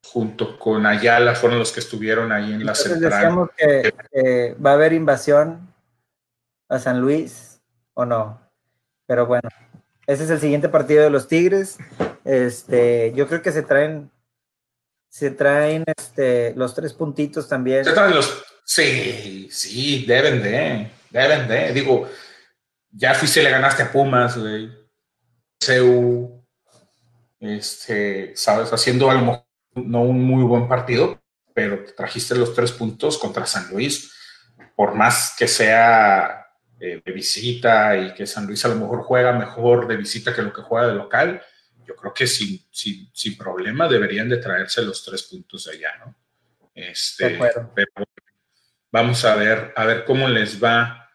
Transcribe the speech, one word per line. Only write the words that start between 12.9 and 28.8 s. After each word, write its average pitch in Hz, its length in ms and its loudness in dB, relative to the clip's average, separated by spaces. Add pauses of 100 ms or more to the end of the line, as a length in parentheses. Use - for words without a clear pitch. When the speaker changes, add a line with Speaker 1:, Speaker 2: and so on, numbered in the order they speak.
Speaker 2:
yo 135 140 0
creo 165 140 -4
que 180 100 -2
se 151 100 -2
traen, 147 480 -2 (1000)
se 143 200 -6
traen, 147 540 2 (100)
este, 123 600 0
los 127 180 -4
tres 156 200 -6
puntitos 147 540 -6
también. 131 360 0
Speaker 1:
Se 165 80 2
traen 202 220 4
los, 139 300 0 (200)
sí, 107 840 -4
sí, 123 560 -6
deben 127 360 2
de, 117 480 -4 (200)
deben 139 380 0
de. 120 240 0
Digo, 131 360 0 (840)
ya 127 240 2
fuiste 151 260 2
y 147 40 4
le 139 60 4
ganaste 135 340 2
a 117 80 -8
Pumas, 127 460 2
güey. 110 320 -8 (920)
C 127 200 2
U, 123 640 2 (960)
este, 104 960 -6
¿sabes? 110 360 0
Haciendo 127 380 2